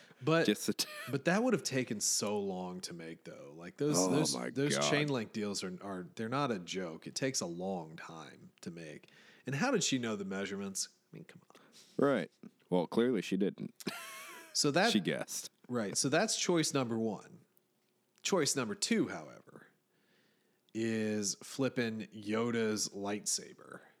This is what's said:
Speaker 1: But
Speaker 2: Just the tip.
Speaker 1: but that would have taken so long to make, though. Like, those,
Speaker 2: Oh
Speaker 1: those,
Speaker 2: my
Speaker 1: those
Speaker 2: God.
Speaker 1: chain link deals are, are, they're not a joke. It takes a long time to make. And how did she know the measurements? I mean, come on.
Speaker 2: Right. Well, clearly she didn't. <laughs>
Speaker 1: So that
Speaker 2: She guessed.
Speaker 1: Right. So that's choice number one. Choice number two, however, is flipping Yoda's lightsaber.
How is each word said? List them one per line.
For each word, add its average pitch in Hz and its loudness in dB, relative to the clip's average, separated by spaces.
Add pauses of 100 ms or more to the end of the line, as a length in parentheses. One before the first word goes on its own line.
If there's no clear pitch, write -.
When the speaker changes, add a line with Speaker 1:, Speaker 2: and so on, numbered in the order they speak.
(220)
Speaker 1:
But 156 6
Speaker 2:
Just 104 2
the 110 2
tip. - 0 (220)
Speaker 1:
but 139 -2
that 190 4
would 247 4
have 165 2
taken 123 -2
so 104 2
long 92 -4
to 90 -8
make, 82 -12
though. 78 -14
Like, - -14
those, 147 2
Speaker 2:
Oh - 6
Speaker 1:
those, 151 4
Speaker 2:
my 123 -4
Speaker 1:
those 139 2
Speaker 2:
God. 143 4
Speaker 1:
chain 147 4
link 117 -2
deals 104 -2
are, 92 -4
are, 95 -6 (100)
they're 113 -4
not 135 0
a 107 0
joke. 87 -6
It - -10
takes 131 0
a 95 -2
long 85 -4
time 80 -14 (140)
to - -8
make. 82 -12 (380)
And 135 -2
how 233 2
did 233 4
she 131 4
know 113 0
the 98 -4
measurements? 98 -4 (240)
I - -14
mean, - -14
come - -20
on. - -2
Speaker 2:
Right. 117 2 (400)
Well, 87 4
clearly 117 2
she - 0
didn't. - 0 (140)
<laughs> - -6 (640)
Speaker 1:
So 147 4
that 190 6
Speaker 2:
She 208 4
guessed. - -2 (180)
Speaker 1:
Right. 110 -2
So 143 4
that's 180 2
choice 165 2
number 120 0
one. 110 -4 (840)
Choice 156 4
number 110 0
two, 180 2
however, 78 -12 (1080)
is 107 0
flipping 117 -2 (100)
Yoda's 110 0
lightsaber. 98 -4 (200)